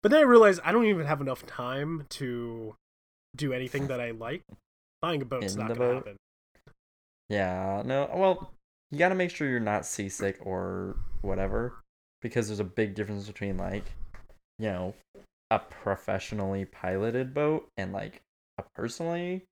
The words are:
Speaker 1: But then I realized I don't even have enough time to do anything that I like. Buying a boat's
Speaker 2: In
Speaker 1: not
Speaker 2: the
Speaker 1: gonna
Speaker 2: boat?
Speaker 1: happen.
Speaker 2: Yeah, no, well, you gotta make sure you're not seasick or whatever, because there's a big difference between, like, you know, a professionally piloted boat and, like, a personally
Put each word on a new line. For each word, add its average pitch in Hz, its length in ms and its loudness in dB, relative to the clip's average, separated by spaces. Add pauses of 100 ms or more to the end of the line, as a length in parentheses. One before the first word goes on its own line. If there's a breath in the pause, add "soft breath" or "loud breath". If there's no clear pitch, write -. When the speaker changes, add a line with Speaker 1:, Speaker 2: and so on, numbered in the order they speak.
Speaker 1:
But 208 100 6
then 311 100 10
I - 20 10
realized 220 400 10
I 160 80 2
don't 226 140 6
even 185 200 4
have 151 160 0
enough 135 240 -4
time 139 640 -6
to 117 640 -8 (600)
do 143 180 -2
anything 131 340 -4
that 131 120 -2
I 120 120 -4
like. 113 300 -8 (600)
Buying 160 200 -2
a 127 40 -4
boat's 107 280 -4
Speaker 2:
In 104 60 -4
Speaker 1:
not 110 100 -4
Speaker 2:
the 117 60 -2
Speaker 1:
gonna 123 120 2
Speaker 2:
boat? 123 100 4
Speaker 1:
happen. 107 180 -10 (1120)
Speaker 2:
Yeah, 95 560 0
no, 135 300 -2
well, 185 360 2 (400)
you 143 60 -8
gotta 185 180 4
make 180 140 0
sure 151 180 -2
you're 123 120 2
not 107 260 0
seasick 98 560 -4
or 92 540 -4 (260)
whatever, 98 540 -2 (460)
because 113 260 -2
there's 104 120 -4
a 104 40 2
big 98 320 -2
difference 101 320 -6
between, 101 300 -6
like, 92 280 -4 (720)
you 110 120 -6
know, 92 260 -4 (560)
a 107 80 2
professionally 98 1040 -4
piloted 113 680 -4
boat 151 340 0 (100)
and, 92 160 -6
like, 98 280 -10 (360)
a - 60 -10 (120)
personally 170 760 -4